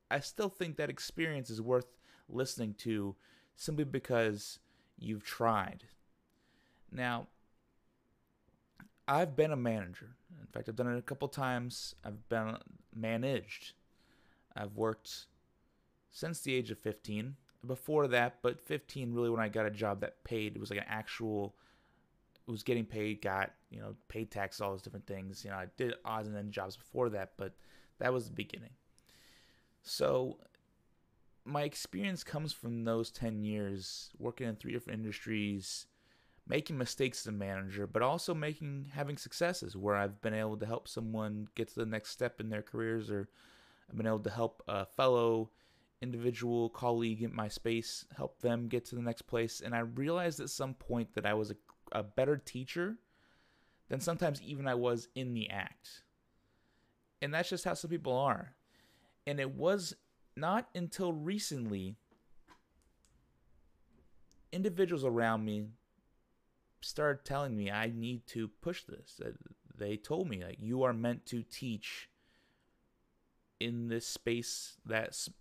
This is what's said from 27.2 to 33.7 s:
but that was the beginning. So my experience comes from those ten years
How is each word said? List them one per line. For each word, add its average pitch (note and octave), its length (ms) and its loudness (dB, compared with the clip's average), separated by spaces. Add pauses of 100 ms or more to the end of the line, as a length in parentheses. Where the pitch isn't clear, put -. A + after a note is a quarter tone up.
but F#2+ 200 -8 (420)
that B2 140 4
was B2 160 0
the - 60 -10
beginning. - 360 -6 (1120)
So C3 560 2 (1080)
my D3 160 0
experience F3+ 600 -2
comes D#3 300 -2
from A#2 320 -4
those A2+ 260 2
ten A2 320 -2
years G2+ 760 -4